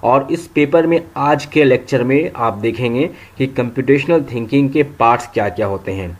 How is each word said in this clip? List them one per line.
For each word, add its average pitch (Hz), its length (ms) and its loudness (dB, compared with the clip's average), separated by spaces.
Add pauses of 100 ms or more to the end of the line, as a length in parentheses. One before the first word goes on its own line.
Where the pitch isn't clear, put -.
और 135 260 2
इस 165 160 -4
पेपर 147 400 2
में 165 180 2 (120)
आज 143 280 0
के 151 200 2
लेक्चर 127 400 2
में 143 320 0
आप 113 180 -2
देखेंगे 117 560 -2 (280)
कि 135 80 0
कंप्यूटेशनल 135 840 0
थिंकिंग 131 380 0
के 151 120 0
पार्ट्स 120 520 0
क्या-क्या 104 320 -2
होते 98 260 -6
हैं। 90 280 -8